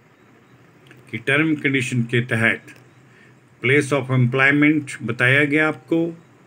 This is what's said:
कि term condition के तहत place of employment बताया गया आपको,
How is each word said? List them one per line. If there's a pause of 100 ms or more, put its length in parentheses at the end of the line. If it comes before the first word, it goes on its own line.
(1120)
कि
term
condition
के
तहत (880)
place
of
employment
बताया
गया
आपको, (420)